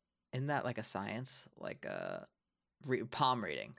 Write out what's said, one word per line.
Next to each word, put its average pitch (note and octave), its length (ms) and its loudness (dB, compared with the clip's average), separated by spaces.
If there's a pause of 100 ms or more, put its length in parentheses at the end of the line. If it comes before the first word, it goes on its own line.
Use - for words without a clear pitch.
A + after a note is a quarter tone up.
(340)
isn't C3 140 0
that, C#3+ 180 4
like, B2+ 120 -2
a A2 60 -2
science? G#2+ 640 -2 (100)
Like, - 280 -6
a G1+ 420 -4 (580)
re-, B2+ 180 2
palm B2+ 400 4
reading. C#2+ 360 -4